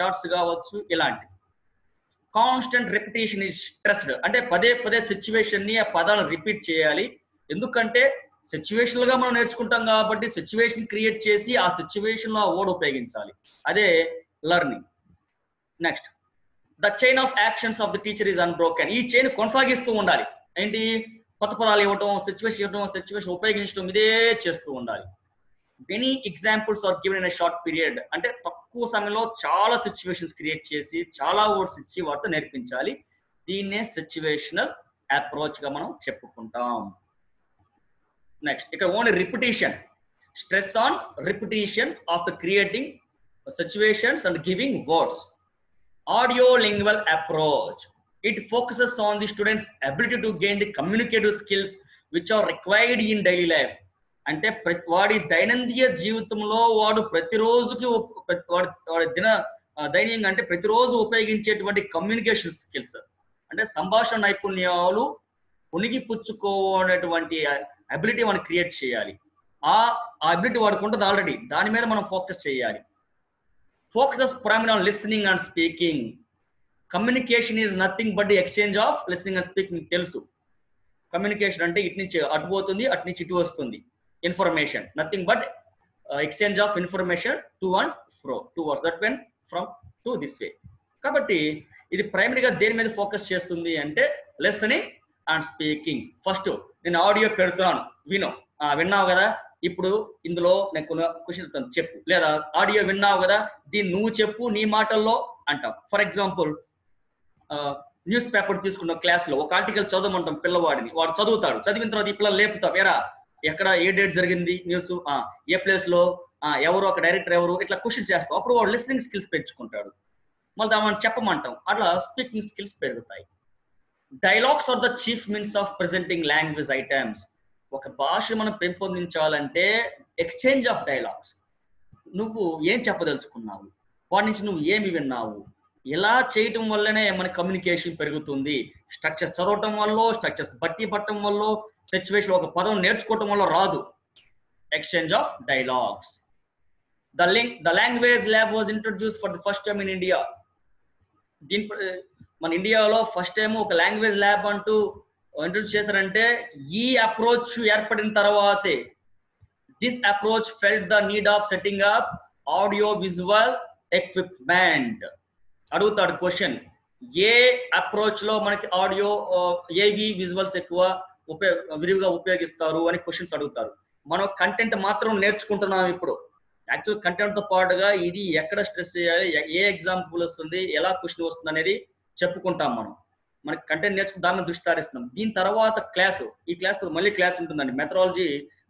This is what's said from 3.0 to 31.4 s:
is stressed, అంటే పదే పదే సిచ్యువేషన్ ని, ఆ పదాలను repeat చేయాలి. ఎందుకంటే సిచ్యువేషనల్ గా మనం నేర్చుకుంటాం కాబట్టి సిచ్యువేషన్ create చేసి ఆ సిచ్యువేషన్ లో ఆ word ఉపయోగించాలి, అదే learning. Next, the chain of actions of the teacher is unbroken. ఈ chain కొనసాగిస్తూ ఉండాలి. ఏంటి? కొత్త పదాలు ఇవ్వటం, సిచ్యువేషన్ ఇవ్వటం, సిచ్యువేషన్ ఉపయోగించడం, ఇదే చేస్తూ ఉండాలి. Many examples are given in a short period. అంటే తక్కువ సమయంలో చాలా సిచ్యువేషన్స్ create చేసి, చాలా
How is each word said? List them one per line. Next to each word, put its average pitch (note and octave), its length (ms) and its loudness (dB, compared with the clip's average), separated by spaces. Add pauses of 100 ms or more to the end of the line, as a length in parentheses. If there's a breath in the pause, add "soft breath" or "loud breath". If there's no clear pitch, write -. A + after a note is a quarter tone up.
is F#3+ 140 -4
stressed, - 720 -2
అంటే A3+ 140 2
పదే A#3+ 340 4
పదే A3+ 280 0
సిచ్యువేషన్ G#3+ 640 0
ని, A3 120 0
ఆ A3 60 4
పదాలను G3 440 2
repeat E3+ 420 -4
చేయాలి. D#3+ 500 2 (320)
ఎందుకంటే A#3 800 0 (180)
సిచ్యువేషనల్ A#3+ 640 0
గా B3+ 80 4
మనం B3 160 2
నేర్చుకుంటాం A#3 520 0
కాబట్టి A3 440 2
సిచ్యువేషన్ A3+ 580 -2
create A3 400 -2
చేసి G#3+ 280 2
ఆ F#3+ 140 4
సిచ్యువేషన్ A3 640 -4
లో A3 80 0
ఆ F#3+ 160 2
word F#3+ 160 0
ఉపయోగించాలి, A#2 640 -4 (340 soft breath)
అదే E3 520 4 (260)
learning. D3+ 380 2 (1000)
Next, - 260 -2 (800)
the G#3 180 2
chain C4 220 6
of C4 60 0
actions A3 560 0
of G3+ 100 -4
the G#3 100 -6
teacher G3+ 300 0
is F3 100 4
unbroken. E3 400 0
ఈ A#3 200 0
chain B3 220 4
కొనసాగిస్తూ A#3+ 640 0
ఉండాలి. G3 320 2 (360)
ఏంటి? A3 460 -2 (340)
కొత్త G#3 160 -2
పదాలు G#3+ 260 4
ఇవ్వటం, G3+ 380 0
సిచ్యువేషన్ G3+ 420 -4
ఇవ్వటం, G3 300 -4
సిచ్యువేషన్ F#3 420 -8
ఉపయోగించడం, G3 560 -2
ఇదే A3 580 4
చేస్తూ E3 240 -6
ఉండాలి. A#2 320 -8 (800)
Many A3+ 280 -4
examples G#3+ 680 -2 (120)
are F#3 40 2
given F#3+ 260 -2
in F3+ 100 0
a F3 60 -6
short E3+ 180 0 (160)
period. D#3 320 0 (120)
అంటే - 220 -4 (100)
తక్కువ A#3 420 -8
సమయంలో A3 480 -2 (100)
చాలా G3+ 320 4
సిచ్యువేషన్స్ F#3 560 -6
create D#3 400 -8
చేసి, D#3+ 340 -6 (160)
చాలా F#3+ 220 2